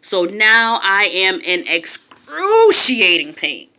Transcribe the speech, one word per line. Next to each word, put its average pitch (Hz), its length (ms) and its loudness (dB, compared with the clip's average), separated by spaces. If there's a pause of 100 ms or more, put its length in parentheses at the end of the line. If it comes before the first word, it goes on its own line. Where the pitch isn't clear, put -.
So 185 240 -2
now 220 580 0
I 196 220 0
am 185 360 0
in 180 260 -4
excruciating 233 1700 0
pain. 147 340 -10 (120)